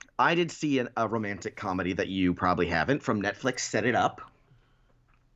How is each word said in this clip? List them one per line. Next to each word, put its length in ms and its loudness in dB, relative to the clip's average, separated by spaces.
I 160 4
did 160 0
see 280 0
an, 180 0
a 120 0
romantic 480 -4
comedy 380 -2
that 140 -2
you 260 2
probably 320 2
haven't 360 0
from 200 0
Netflix, 380 -2
Set 260 -2
It 80 2
Up. 260 0